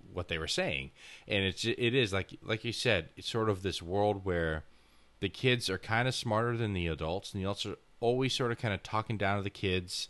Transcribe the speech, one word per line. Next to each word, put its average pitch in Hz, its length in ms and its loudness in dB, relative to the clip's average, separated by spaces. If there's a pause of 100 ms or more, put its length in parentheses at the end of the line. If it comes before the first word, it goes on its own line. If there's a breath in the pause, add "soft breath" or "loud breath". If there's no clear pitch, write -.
(140)
what 87 160 -4
they 85 80 0
were 80 100 -4
saying. 76 440 -2 (360 loud breath)
And 98 160 4
it's, 95 220 0
it 117 280 2
is 117 200 2
like, 95 160 0 (120)
like - 220 -2
you 117 80 -2
said, 101 460 2
it's 104 100 -12
sort 110 220 2
of 95 140 0
this 90 180 -2
world 101 420 2
where 82 400 0 (560 soft breath)
the 101 80 0
kids 123 420 0
are 95 80 0
kinda 120 360 0
smarter 117 420 0
than 113 160 0
the 87 160 0
adults, 80 460 -4
and 101 80 -4
the - 20 -2
adults 101 220 -2
are 101 100 -6 (240)
always 123 340 2
sorta 117 220 0
kinda 101 220 0
talking 107 400 -2
down 101 180 2
to 101 80 0
the 98 60 -4
kids 92 600 -2